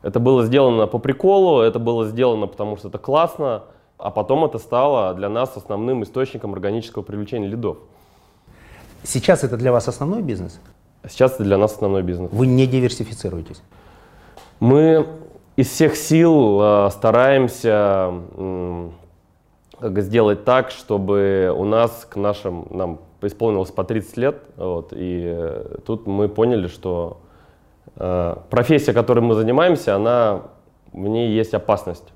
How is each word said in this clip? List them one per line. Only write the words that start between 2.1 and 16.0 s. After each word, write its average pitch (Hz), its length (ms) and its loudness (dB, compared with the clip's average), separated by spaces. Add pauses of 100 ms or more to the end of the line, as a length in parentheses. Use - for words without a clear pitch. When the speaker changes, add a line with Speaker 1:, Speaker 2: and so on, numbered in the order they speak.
Speaker 1:
потому 104 300 -8
что 101 120 -18
это 95 100 -12
классно, 143 680 -2 (340)
а - 140 -8
потом 131 320 0
это 147 140 -4
стало 120 560 0
для 98 140 -6
нас 120 280 -4
основным 110 480 -6
источником 117 480 -8
органического 101 500 -8
привлечения 104 460 -8
лидов. 104 300 -6 (1300)
Speaker 2:
Сейчас - 380 0
это 117 140 -4
для 127 120 0
вас 120 160 2
основной 165 360 -4
бизнес? 92 360 -8 (480)
Speaker 1:
Сейчас 127 280 2
это - 100 -6
для 98 140 4
нас 107 160 2
основной 98 280 -2
бизнес. 87 300 -6
Speaker 2:
Вы 120 140 2
не 131 200 4
диверсифицируетесь? 110 920 -4 (1000)
Speaker 1:
Мы 151 460 6 (500)
из 135 120 2
всех 156 280 2
сил, 151 680 4